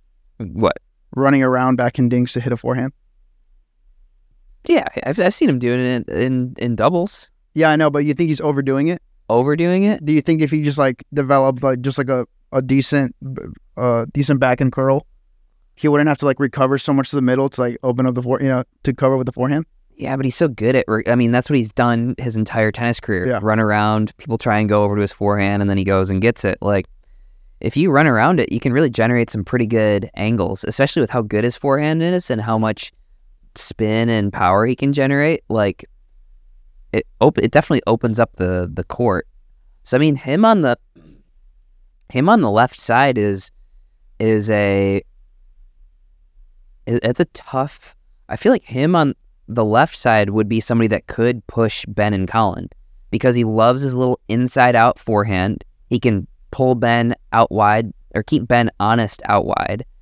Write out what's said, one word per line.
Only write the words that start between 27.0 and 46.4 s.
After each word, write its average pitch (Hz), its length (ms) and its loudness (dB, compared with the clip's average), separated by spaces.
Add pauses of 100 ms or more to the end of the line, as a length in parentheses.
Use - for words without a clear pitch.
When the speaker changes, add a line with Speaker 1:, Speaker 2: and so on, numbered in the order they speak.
Speaker 1:
if - 160 -4
you 170 140 2
run 147 160 4
around 139 340 2
it, 107 100 -2
you 113 100 -4
can 127 120 -2
really 139 180 2
generate 117 400 0
some 104 140 -6
pretty 120 220 -2
good 107 480 0
angles, 101 500 -2
especially - 360 -2
with 120 100 0
how 123 120 -2
good 107 220 -2
his 120 100 -2
forehand 151 480 0
is 175 280 -2
and 113 100 -2
how 113 180 -2
much 110 340 -4 (640)
spin 113 520 -2
and 104 240 0
power 98 340 2
he 127 80 0
can 139 180 -2
generate. 139 560 0
Like, 104 360 -2 (1080)
it - 140 -4 (140)
op-, - 180 2
it - 140 0
definitely 147 340 2
opens 113 320 -2
up 117 160 0
the, 90 380 -2
the 87 120 -8
court. 104 440 -4 (560)
So, - 120 -2
I 135 40 4
mean, 151 160 2
him 143 280 0
on 220 180 4
the, 127 140 0 (1300)
him 135 180 0
on 220 120 6
the 120 100 2
left 110 300 2
side 127 360 2
is, 101 360 -2 (640)
is 110 320 2
a, 98 500 2 (1900)